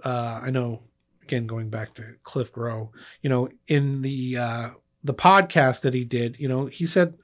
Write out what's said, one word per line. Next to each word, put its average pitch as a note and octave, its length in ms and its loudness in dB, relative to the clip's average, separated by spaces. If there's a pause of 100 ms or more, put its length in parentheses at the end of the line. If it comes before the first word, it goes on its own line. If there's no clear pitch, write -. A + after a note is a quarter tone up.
uh, A#2 400 -4
I C3 60 -4
know, B2 320 -2 (420)
again, A#2 240 -4
going A2+ 220 -8
back G#2+ 240 -10
to A2 100 -18 (180)
Cliff - 300 -6
Grow, A2+ 400 -8 (280)
you D3 80 -2
know, B2+ 200 2 (180)
in C#3 360 0
the, C3 340 -4
uh, A#2 340 -4 (340)
the C3+ 100 -2
podcast F3 680 6
that B2+ 140 0
he B2+ 100 -2
did, A#2+ 340 -4
you C#3+ 100 -4
know, C3 180 -2
he E3 200 -6
said, E3+ 380 2